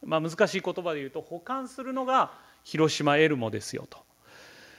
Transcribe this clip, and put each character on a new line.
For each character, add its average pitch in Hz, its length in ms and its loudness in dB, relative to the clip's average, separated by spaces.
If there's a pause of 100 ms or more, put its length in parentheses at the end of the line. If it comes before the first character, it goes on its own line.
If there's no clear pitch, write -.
ま 160 140 0
あ、 156 40 2
難 165 260 2
し 151 100 -2
い 185 40 -2
言 180 120 -4
葉 170 200 -4
で 147 60 -4
言 135 80 -8
う 127 40 -12
と、 - 100 -10
補 170 180 -14
完 254 280 -8
す 254 160 -14
る 262 100 -8
の 262 120 -4
が 254 260 2 (320)
広 151 320 2
島 147 220 2
エ 151 120 6
ル 147 80 0
モ 113 140 -2
で 104 100 -6
す - 140 -10
よ - 120 -8
と。 - 120 -20 (800)